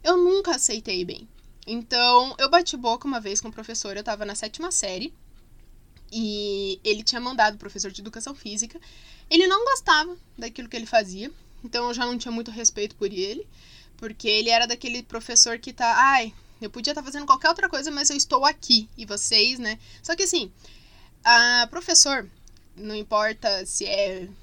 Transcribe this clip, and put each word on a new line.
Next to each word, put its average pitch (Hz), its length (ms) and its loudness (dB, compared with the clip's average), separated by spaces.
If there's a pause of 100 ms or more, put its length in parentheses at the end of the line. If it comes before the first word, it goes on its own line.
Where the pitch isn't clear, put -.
eu 349 140 4
nunca 359 400 4
aceitei 208 480 -2
bem. 202 240 -12 (360)
Então, 247 720 2
eu 277 140 0
bati 339 260 4
boca 240 300 -2
uma 254 140 -4
vez 202 200 -4
com - 60 -14
o 220 60 -12
professor, 214 440 -10
eu 208 60 -8
tava 208 220 -6
na 202 100 -10
sétima 302 380 -8
série, 277 420 -4 (1000)
e 208 680 -4
ele 214 180 0
tinha 240 160 -2
mandado 240 360 2
o 208 40 -18
professor 202 320 -10
de 196 120 -16
educação 226 320 -14
física. 226 440 -8 (520)
Ele 339 160 8
não 392 180 2
gostava 349 500 2 (220)
daquilo 233 320 -12
que 247 80 -10
ele 233 80 -6
fazia, 214 480 0 (320)
então 240 240 -4
eu 240 60 -4
já 247 100 -2
não 247 140 -4
tinha 240 120 -10
muito 233 200 -8
respeito 214 460 -2
por 202 140 -4
ele, 202 380 -8 (480)
porque 220 320 -8
ele 214 220 2
era 233 160 4
daquele 240 360 -8
professor 233 560 0
que 247 140 -14
tá, 233 240 0
"Ai, 247 380 4 (260)
eu 214 80 -10
podia 247 240 -6
tá 294 100 -6
fazendo 285 220 -12
qualquer 277 240 4
outra 339 180 2
coisa, 302 240 -4
mas 285 200 0
eu 285 60 -4
estou 269 280 2
aqui, 240 500 0
e 226 120 -14
vocês, 220 520 0
né?" 226 200 -6 (240)
Só 339 120 -4
que 392 100 -2
assim, 320 280 -2 (720)
a 240 460 6
professor, 277 580 2 (480)
não 214 180 -12
importa 208 680 -2
se - 220 -6
é 196 420 -4 (140)